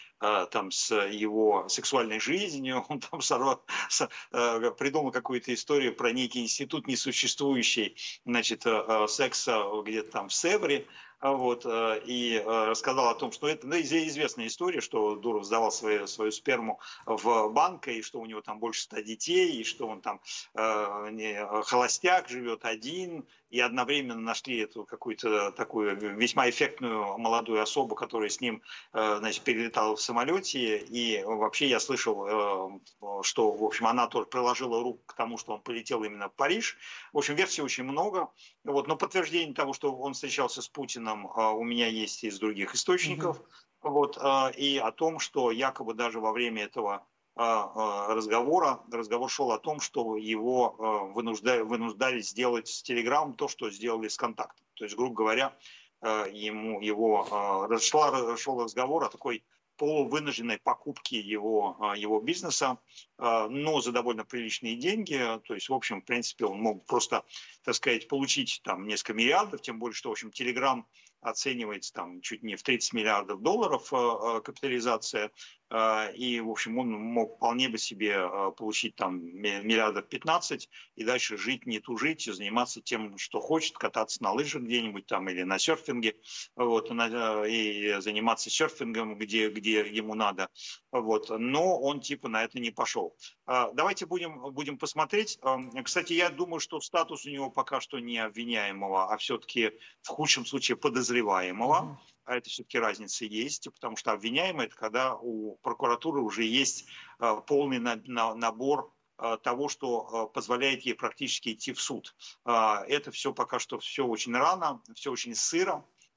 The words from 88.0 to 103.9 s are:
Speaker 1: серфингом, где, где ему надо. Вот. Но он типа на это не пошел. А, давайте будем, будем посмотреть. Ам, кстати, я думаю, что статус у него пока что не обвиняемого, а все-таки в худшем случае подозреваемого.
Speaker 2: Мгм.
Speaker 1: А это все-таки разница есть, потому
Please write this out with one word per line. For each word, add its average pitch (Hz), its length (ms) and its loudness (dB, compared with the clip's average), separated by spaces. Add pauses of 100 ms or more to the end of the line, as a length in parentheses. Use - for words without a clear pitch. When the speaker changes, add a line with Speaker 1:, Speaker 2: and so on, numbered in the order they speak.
Speaker 1:
серфингом, 113 680 -2
где, 107 320 2
где 107 320 2
ему 107 320 -4
надо. 101 360 0 (420)
Вот. 110 460 0
Но 147 420 2
он 139 200 0
типа 139 300 -6
на 110 160 0
это 123 140 -8
не 117 120 -4
пошел. 113 460 -2 (280)
А, 123 280 2
давайте 190 320 0
будем, 156 480 -6
будем 147 240 -6
посмотреть. 156 640 -2
Ам, 131 300 0 (120)
кстати, 170 300 -2
я 175 160 4
думаю, 165 320 -4
что - 180 -6
статус 160 460 -2
у 143 60 -10
него 139 180 -6
пока 131 320 -2
что - 180 -8
не 120 200 -4
обвиняемого, 101 920 0
а 110 60 2
все-таки 113 560 -2 (280)
в - 60 -14
худшем 147 380 2
случае 127 320 0
подозреваемого. 117 1040 2
Speaker 2:
Мгм. 151 160 -12 (280)
Speaker 1:
А 123 100 -2
это 123 140 -6
все-таки - 300 -6
разница 107 460 -2
есть, 113 480 -6
потому 110 220 -8